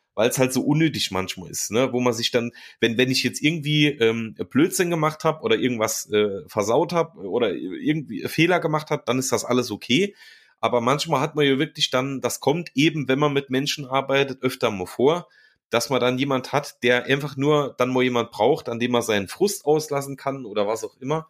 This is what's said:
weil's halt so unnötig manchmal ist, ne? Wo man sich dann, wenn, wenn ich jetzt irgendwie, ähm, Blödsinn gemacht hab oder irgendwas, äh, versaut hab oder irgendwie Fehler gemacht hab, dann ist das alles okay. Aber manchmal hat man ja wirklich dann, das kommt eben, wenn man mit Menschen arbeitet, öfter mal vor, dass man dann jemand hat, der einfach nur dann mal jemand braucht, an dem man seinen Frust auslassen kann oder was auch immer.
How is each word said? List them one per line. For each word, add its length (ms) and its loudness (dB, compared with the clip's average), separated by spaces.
weil's 240 2
halt 120 2
so 100 0
unnötig 500 0
manchmal 400 -6
ist, 180 -6
ne? 240 0
Wo 60 0
man 140 2
sich 180 -4
dann, 200 -2
wenn, 180 2
wenn 140 4
ich 120 0
jetzt 200 -4
irgendwie, 440 2
ähm, 480 0
Blödsinn 400 2
gemacht 340 -2
hab 200 0
oder 140 2
irgendwas, 540 -2
äh, 360 2
versaut 440 0
hab 260 -2
oder 360 -2
irgendwie 760 -6
Fehler 320 2
gemacht 300 -4
hab, 160 -4
dann 140 0
ist 120 -4
das 140 0
alles 240 0
okay. 460 0
Aber 220 0
manchmal 380 0
hat 160 -2
man 100 2
ja 140 4
wirklich 320 -2
dann, 280 -2
das 200 -4
kommt 340 -2
eben, 340 2
wenn 120 2
man 140 2
mit 180 -2
Menschen 340 -4
arbeitet, 560 0
öfter 300 -2
mal 160 -6
vor, 400 2
dass 220 0
man 80 2
dann 180 2
jemand 340 -2
hat, 300 -4
der 240 4
einfach 320 -2
nur 400 2
dann 160 0
mal 100 4
jemand 280 0
braucht, 380 2
an 100 -4
dem 120 0
man 120 2
seinen 240 0
Frust 380 -2
auslassen 520 -2
kann 280 -6
oder 200 -2
was 180 -4
auch 160 -10
immer. 300 -4